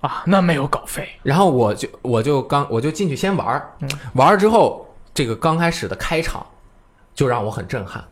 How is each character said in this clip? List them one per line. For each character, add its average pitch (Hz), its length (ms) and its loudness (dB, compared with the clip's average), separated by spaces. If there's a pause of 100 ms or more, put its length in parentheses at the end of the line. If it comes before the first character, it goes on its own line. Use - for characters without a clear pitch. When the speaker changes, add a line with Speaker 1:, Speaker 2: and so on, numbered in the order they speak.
Speaker 1:
啊， - 260 -6
那 190 160 4
没 175 100 2
有 143 140 0
稿 - 200 -4
费。 - 220 -10 (140)
Speaker 2:
然 147 160 2
后 190 120 6
我 117 220 2
就， 104 160 -6 (140)
我 117 200 0
就 139 200 0
刚， 117 260 0
我 113 100 -2
就 139 120 -2
进 175 180 -2
去 139 80 -4
先 190 180 0
玩 110 120 -2
儿。 127 240 -4 (100)
Speaker 1:
嗯。 139 80 -8 (260)
Speaker 2:
玩 131 140 6
儿 208 80 6
之 202 120 4
后， 196 380 4 (280)
这 147 100 0
个 113 100 -2
刚 160 220 0
开 170 140 2
始 139 180 -6
的 92 80 -8
开 - 240 -4
场 - 240 -6 (720)
就 139 120 0
让 120 160 0
我 104 80 -4
很 104 160 -8
震 107 200 -6
撼 - 260 -14